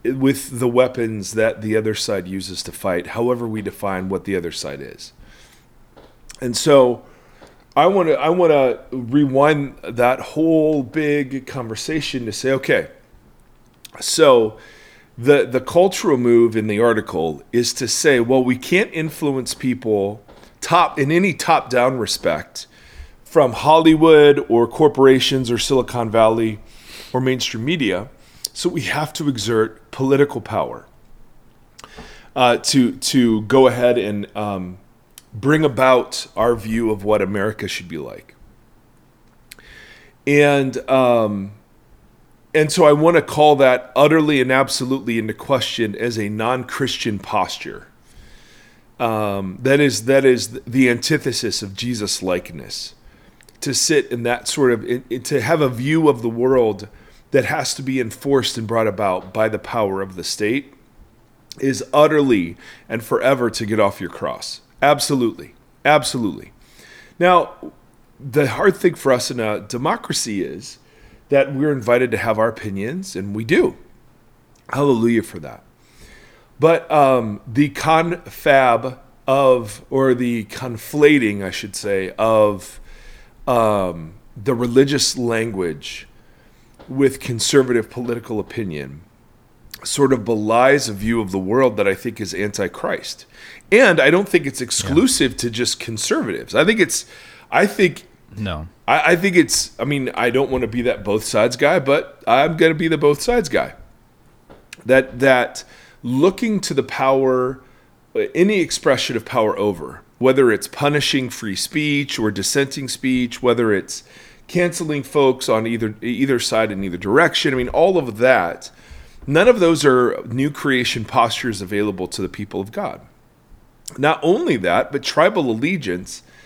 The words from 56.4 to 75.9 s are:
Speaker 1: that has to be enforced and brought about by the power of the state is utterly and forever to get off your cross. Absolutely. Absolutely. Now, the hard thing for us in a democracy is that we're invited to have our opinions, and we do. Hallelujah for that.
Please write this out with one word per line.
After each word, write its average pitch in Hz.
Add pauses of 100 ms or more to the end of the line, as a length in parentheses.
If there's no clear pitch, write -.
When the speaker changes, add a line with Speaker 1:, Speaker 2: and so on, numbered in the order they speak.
Speaker 1:
that 131
has 139
to 147
be 131
enforced 123
and 110
brought 113
about 95
by 110
the 107
power 98
of 95
the 85
state 117 (840)
is 131
utterly 139 (320)
and 113
forever 123
to 113
get 107
off 98
your 87
cross. - (220)
Absolutely. 135 (300)
Absolutely. 127 (640)
Now, 175 (640)
the 139
hard 170
thing 170
for 139
us 120
in 123
a 107
democracy 120
is 76 (520)
that 139
we're 147
invited 123
to 110
have 110
our 113
opinions, 110
and 101
we 110
do. 214 (960)
Hallelujah 117
for -
that. 65 (960)